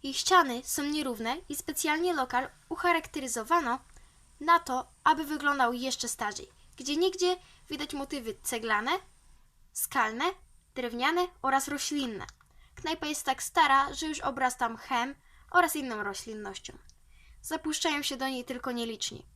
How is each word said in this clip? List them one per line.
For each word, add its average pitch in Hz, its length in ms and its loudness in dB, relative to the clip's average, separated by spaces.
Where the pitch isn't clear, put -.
Jej 269 120 -8
ściany 269 500 4
są - 180 -2
nierówne 262 540 -2
i 285 80 -8
specjalnie 320 580 0
lokal 254 360 0
ucharakteryzowano 302 1080 0
na 339 200 6
to, 254 320 -4
aby 311 200 6
wyglądał 285 480 2
jeszcze 247 360 -4
starzej. - 400 -6
Gdzieniegdzie 359 600 2
widać 294 240 -6
motywy 277 480 -6
ceglane, 226 480 0
skalne, 233 520 -2
drewniane 262 540 0
oraz 269 260 2
roślinne. 277 580 -4
Knajpa 320 320 -4
jest 302 200 -4
tak 269 160 0
stara, 277 520 4
że 311 120 -6
już 311 140 -4
obrasta 254 480 0
mchem 240 460 -2
oraz 339 260 4
inną 240 260 -4
roślinnością. 202 760 -8
Zapuszczają 311 600 -2
się 277 140 -2
do 262 120 -2
niej 254 160 -4
tylko 247 280 -6
nieliczni. 233 640 -6